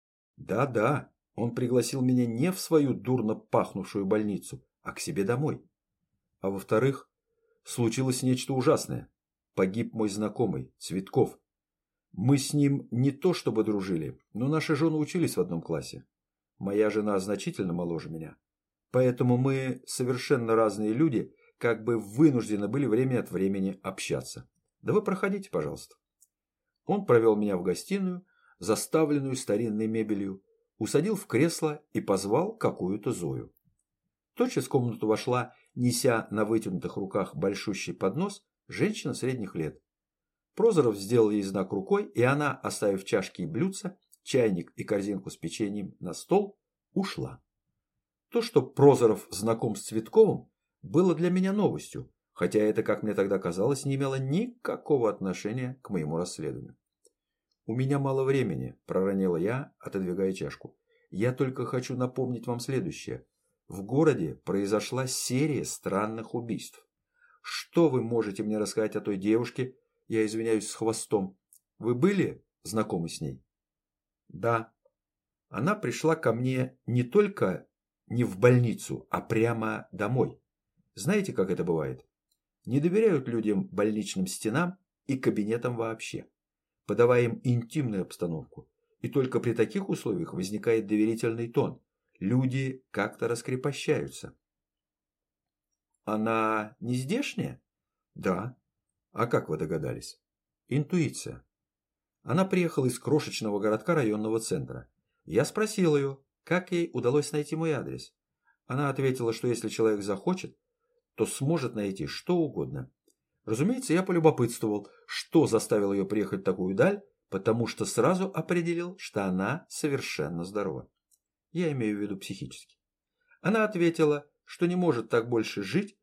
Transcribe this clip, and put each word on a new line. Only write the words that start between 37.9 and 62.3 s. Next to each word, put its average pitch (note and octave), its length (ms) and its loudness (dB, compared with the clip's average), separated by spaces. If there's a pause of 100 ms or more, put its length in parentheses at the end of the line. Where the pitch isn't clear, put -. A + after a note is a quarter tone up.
поднос, D3 500 -4 (240)
женщина C3+ 460 -2
средних A#2+ 420 -4
лет. D#2 260 -6 (760)
Прозоров D3+ 420 4
сделал G#2+ 320 4
ей G#2 140 2
знак G2 280 -2
рукой, G#2+ 340 0
и - 180 0
она, C#3 300 2
оставив G2+ 520 -2
чашки - 380 -2
и - 20 -4
блюдца, E3 520 -4 (320)
чайник G#2+ 460 2
и G#2+ 80 -10
корзинку G2 480 -2
с - 60 -18
печеньем G2+ 600 -6
на F2 140 -10
стол, G3+ 440 -2 (360)
ушла. C#2 480 -4 (880)
То, A#3 140 2
что C#3+ 180 4
Прозоров B2 720 6
знаком A2 440 -2
с - 60 -12
Цветковым, C#3+ 720 4 (320)
было E3 320 4
для F3 160 2
меня F#3 200 2
новостью, B2+ 600 -2 (220)
хотя F#2 260 0
это, G#2+ 240 2
как G#2+ 180 0
мне G#2 140 -2
тогда G2 240 2
казалось, G#2 460 0
не C3+ 100 0
имело C3+ 240 -2
никакого C#3 880 0
отношения G2 720 -4
к - 80 -16
моему D#2+ 280 -2
расследованию. D2+ 600 -6 (880)
«У A2+ 100 -4
меня C3+ 220 0
мало C3+ 260 0
времени», A2 640 0
проронила F#2+ 500 2
я, A2 440 -2
отодвигая F#2+ 520 -2
чашку. - 460 -10 (320)
«Я A#2 240 0
только B2+ 320 -2
хочу B2+ 320 -4
напомнить B2+ 480 -2